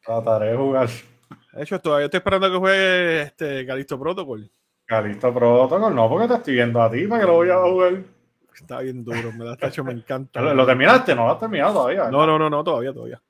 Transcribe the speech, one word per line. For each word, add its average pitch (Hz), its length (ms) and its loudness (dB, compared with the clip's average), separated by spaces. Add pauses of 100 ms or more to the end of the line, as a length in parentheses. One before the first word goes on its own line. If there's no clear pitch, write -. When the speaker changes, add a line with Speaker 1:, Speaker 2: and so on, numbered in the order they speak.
Speaker 1:
Trataré 113 480 -2
de 117 60 -2
jugar. 131 320 0 (640)
Speaker 2:
De 147 100 -12
hecho, 185 160 -8
todavía 147 260 0
estoy 147 140 -4
esperando 190 320 0
que 185 60 -2
juegue, 185 640 2
este, 143 420 -8
Callisto 135 340 -8
Protocol. 139 500 -8 (360)
Speaker 1:
Callisto 110 480 -2
Protocol, 127 600 4
no, 117 160 2
porque 196 180 0
te 247 80 0
estoy 156 200 -4
viendo 120 260 2
a 113 80 4
ti, 135 180 -4
¿para 226 140 -2
que 190 60 2
lo 175 60 4
voy 170 160 4
a 185 120 2
jugar? 185 420 0 (520)
Speaker 2:
Está 131 240 -14
bien 127 240 -10
duro, 117 300 -8
me 117 120 -14
da, 120 100 -12
tacho, 135 280 -8
me 131 100 -8
encanta. 131 480 -8
Speaker 1:
<laughs> - 0 -
¿Lo, 147 140 0
lo 131 100 6
terminaste? 156 480 4
No 120 140 2
lo 147 60 2
has - 60 -4
terminado 175 340 -2
todavía, 151 320 0
¿verdad? 113 60 -4
Speaker 2:
No, 143 140 2
no, 156 140 2
no, 156 100 0
no, 147 140 -4
todavía, 135 300 -4
todavía. 120 360 -16